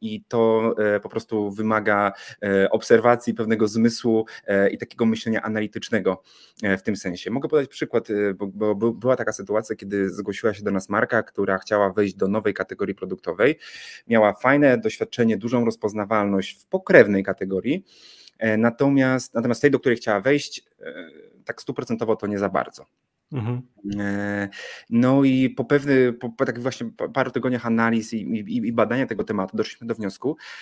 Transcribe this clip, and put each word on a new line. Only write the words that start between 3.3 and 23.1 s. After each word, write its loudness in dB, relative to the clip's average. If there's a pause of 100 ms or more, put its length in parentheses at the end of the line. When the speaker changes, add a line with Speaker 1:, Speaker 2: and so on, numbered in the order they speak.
Speaker 1:
pewnego 0
zmysłu, 2 (200)
e, 2
i -4
takiego -4
myślenia 0
analitycznego, -2 (400)
e, 2
w -18
tym -2
sensie. -8
Mogę -4
podać 2
przykład, -4
e, 0
bo, -6
bo, -2
bo 0
była 0
taka -4
sytuacja, -4
kiedy -2
zgłosiła -4
się -12
do -2
nas -4
marka, 0
która -2
chciała 0
wejść 0
do 0
nowej 0
kategorii -6
produktowej. -2 (480)
Miała 4
fajne 4
doświadczenie, 0
dużą 0
rozpoznawalność -2
w -20
pokrewnej 6
kategorii, -4 (540)
e, 0
natomiast, 2
natomiast -2
tej, 4
do 4
której 2
chciała 0
wejść, -2 (140)
e, -14 (520)
tak -12
stuprocentowo -4
to -4
nie -2
za 2
bardzo. -4 (480)